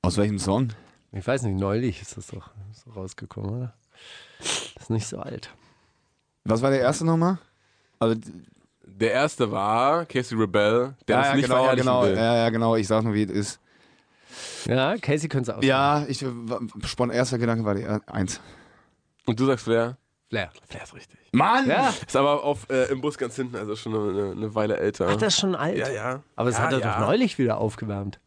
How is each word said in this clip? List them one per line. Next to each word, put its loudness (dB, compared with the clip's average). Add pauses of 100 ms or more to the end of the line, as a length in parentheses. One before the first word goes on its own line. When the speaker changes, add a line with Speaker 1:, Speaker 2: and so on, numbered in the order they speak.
Speaker 1:
Aus 2
welchem 2
Song? 2 (440)
Speaker 2:
Ich -8
weiß 0
nicht, 0
neulich -2
ist -16
das -16
doch -16 (220)
so -20
rausgekommen, -10
oder? -8 (1040)
Ist -14
nicht 0
so -10
alt. -12 (920)
Speaker 1:
Was 2
war 2
der 4
erste 2
nochmal? 2 (600)
Also, 2
d- -8 (540)
Speaker 3:
Der -2
erste 0
war 2
Casey -2
Rebel, 2 (120)
der 2
Speaker 1:
Ja, 4
Speaker 3:
das 4
Speaker 1:
ja, 2
Speaker 3:
nicht 4
Speaker 1:
genau, 2
Speaker 3:
verherrlichen 4
Speaker 1:
genau. 4
Speaker 3:
will. 4
Speaker 1:
Ja, 4
ja, 4
genau. 2
Ich 0
sag 4
nur, 0
wie 2
es -4
ist. -4 (1040)
Speaker 2:
Ja, 0
Casey -2
könnte -2
es -6
auch -2
Speaker 1:
Ja, 4
ich, -6
w-, -8
spontan, -2
erster 0
Gedanke 0
war 0
die, -2
äh, -2
eins. -4 (880)
Speaker 3:
Und 0
du 2
sagst 2
Flair? 0 (320)
Speaker 2:
Flair. -4 (160)
Speaker 3:
Flair -14
ist -20
richtig. -20 (140)
Speaker 1:
Mann! 4
Speaker 2:
Ja. 2 (140)
Speaker 3:
Ist -4
aber 2
auf, -4
äh, 4
im 0
Bus -4
ganz -6
hinten, -4
also -6
schon -6
eine, 0
eine -6
Weile 0
älter. 0
Speaker 2:
Ach, 2
das 2
ist 2
schon 0
alt. -2
Speaker 3:
Ja, -2
ja. -6 (140)
Speaker 2:
Aber 0
es 0
Speaker 3:
Ja, 2
Speaker 2:
hat 2
er 2
Speaker 3:
ja. -2
Speaker 2:
doch 2
neulich 2
wieder 2
aufgewärmt. -4